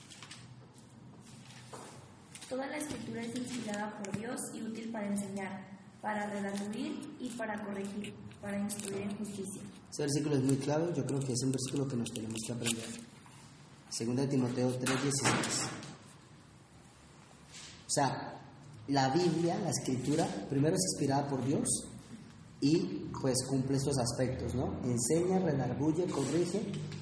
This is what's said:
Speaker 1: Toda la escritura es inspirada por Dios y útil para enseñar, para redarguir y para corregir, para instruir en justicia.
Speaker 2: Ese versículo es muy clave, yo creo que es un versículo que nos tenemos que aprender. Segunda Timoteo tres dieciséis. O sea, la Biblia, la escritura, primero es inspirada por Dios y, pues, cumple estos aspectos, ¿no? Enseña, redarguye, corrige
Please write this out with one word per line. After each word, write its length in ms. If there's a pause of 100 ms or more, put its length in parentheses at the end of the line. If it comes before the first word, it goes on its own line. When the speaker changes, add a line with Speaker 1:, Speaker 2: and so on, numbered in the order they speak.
(2500)
Speaker 1:
Toda 180
la 100
escritura 460
es 120
inspirada 640
por 200
Dios 220 (140)
y 80
útil 280
para 180
enseñar, 600 (340)
para 280
redarguir 920
y 120
para 340
corregir, 480 (280)
para 180
instruir 420
en 160
justicia. 440 (300)
Speaker 2:
Ese 120
versículo 320
es 80
muy 140
clave, 380
yo 100
creo 140
que 140
es 100
un 80
versículo 360
que 100
nos 140
tenemos 340
que 80
aprender. 320 (1040)
Segunda 400
Timoteo 460
tres 260
dieciséis. 680 (2250)
O 40
sea, 500 (500)
la 200
Biblia, 500
la 120
escritura, 540 (240)
primero 260
es 60 (120)
inspirada 340
por 160
Dios 240 (920)
y, 480 (120)
pues, 140 (140)
cumple 280
estos 200
aspectos, 580
¿no? 280
Enseña, 560
redarguye, 680
corrige 680 (300)